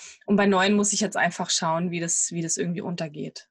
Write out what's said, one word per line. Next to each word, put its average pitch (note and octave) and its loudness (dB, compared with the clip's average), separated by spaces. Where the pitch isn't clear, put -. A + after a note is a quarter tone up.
Und G3+ 4
bei G3+ 4
neuen G3 4
muss G3+ 2
ich G#3 -2
jetzt G#3 -2
einfach F3 0
schauen, E3+ 0
wie E3+ -4
das, E3+ -2
wie E3+ -4
das E3 -2
irgendwie E3+ -2
untergeht. D#3+ -8